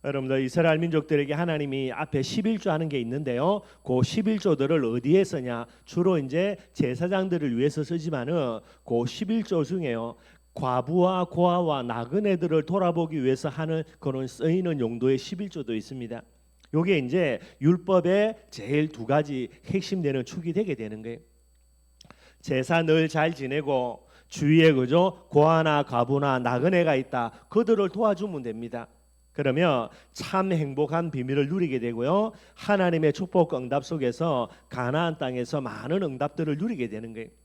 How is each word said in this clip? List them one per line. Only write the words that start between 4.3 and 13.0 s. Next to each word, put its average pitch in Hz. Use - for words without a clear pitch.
어디에 131
쓰냐? 127
주로 175
이제 165
제사장들을 165
위해서 147
쓰지만은 151
그 120
십일조 196
중에요. 123
과부와 170
고아와 175
나그네들을 156
돌아보기 170